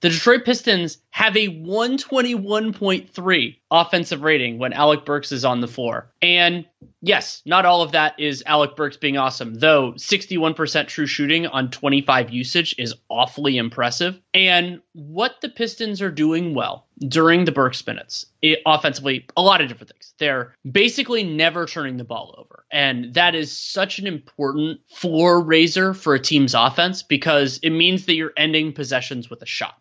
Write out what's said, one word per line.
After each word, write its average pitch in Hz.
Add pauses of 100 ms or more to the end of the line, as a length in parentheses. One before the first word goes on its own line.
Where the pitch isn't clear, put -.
The 170
Detroit 240
Pistons 208 (120)
have 214
a 214
one 196
twenty-one 220
point 190
three 180 (100)
offensive 165
rating 127
when 123
Alec 147
Burks 147
is 131
on 123
the 117
floor. 117
And 175 (340)
yes, 170
not 180
all 175
of 156
that 156
is 143
Alec 147
Burks 143
being 139
awesome, 131
though 135
sixty-one 175
percent 156
true 151
shooting 151
on 131
twenty-five 139
usage 127
is 120 (140)
awfully 135
impressive. 120 (140)
And 180 (100)
what 165
the 294
Pistons 226
are 190
doing 160
well 101 (200)
during 165
the 170
Burks 131
minutes, - (160)
it, 156
offensively, 139 (100)
a 170
lot 190
of 139
different 117
things. -
They're 135 (140)
basically 233
never 165
turning 139
the 123
ball 110
over. -
And 127
that 170
is 156
such -
an 196
important 151
floor 175
raiser 165
for 156
a 131
team's 139
offense 170
because 139
it 165
means 180
that 175
you're 160
ending 156
possessions 127
with -
a -
shot. -